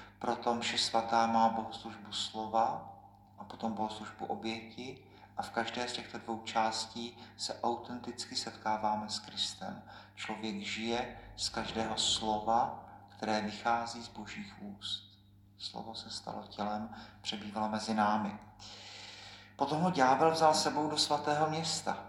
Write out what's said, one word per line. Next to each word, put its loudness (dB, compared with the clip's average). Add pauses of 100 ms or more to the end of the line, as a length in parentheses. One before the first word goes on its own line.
(180)
proto 2
mše 0
svatá 4
má 6
bohoslužbu -4
slova 0 (440)
a -14
potom -4
bohoslužbu -6
oběti -6 (320)
a -4
v -8
každé 0
z -6
těchto -8
dvou -6
částí 0 (180)
se -6
autenticky -4
setkáváme 0
s -4
Kristem. -6 (320)
Člověk -4
žije -2 (180)
z -2
každého -2
slova, 2 (240)
které 0
vychází 0
z -12
Božích -10
úst. -8 (400)
Slovo -8
se -12
stalo -8
tělem, -2 (300)
přebývalo -2
mezi 0
námi. 4 (1160)
Potom 2
ho 6
ďábel 8
vzal 8
sebou 2
do 0
svatého 4
města. -2 (100)